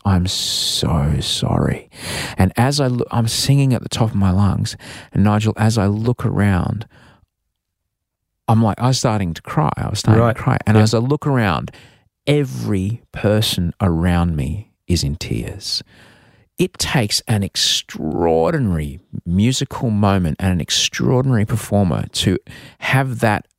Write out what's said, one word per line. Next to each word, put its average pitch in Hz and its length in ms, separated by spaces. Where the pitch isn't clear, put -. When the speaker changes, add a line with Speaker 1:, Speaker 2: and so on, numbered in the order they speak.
Speaker 1:
I'm 90 200
so - 920
sorry." - 720
And 92 180
as 143 240
I 135 60
loo-, 123 240
I'm 117 180
singing 139 460
at - 80
the - 80
top 113 200
of - 60
my 98 140
lungs, 101 440
and 98 100
Nigel, 107 360
as 110 180
I 98 100
look 110 380
around, 101 600
I'm 113 140
like, 107 180
I 123 80
was 131 100
starting 101 360
to - 80
cry. - 340
I - 120
was - 120
starting 110 220
Speaker 2:
Right. 117 140
Speaker 1:
to - 60
cry. - 240
And 107 100
Speaker 2:
Yeah. 107 60
Speaker 1:
as 110 120
I 113 40
look 135 280
around, 95 440
every 120 760
person 104 680
around 87 560
me 76 360
is 82 160
in 71 120
tears. - 680
It 180 160
takes - 540
an 104 140
extraordinary 82 1600
musical 110 680
moment 98 500
and 95 120
an 87 80
extraordinary 127 840
performer 95 680
to - 260
have 131 400
that, 107 260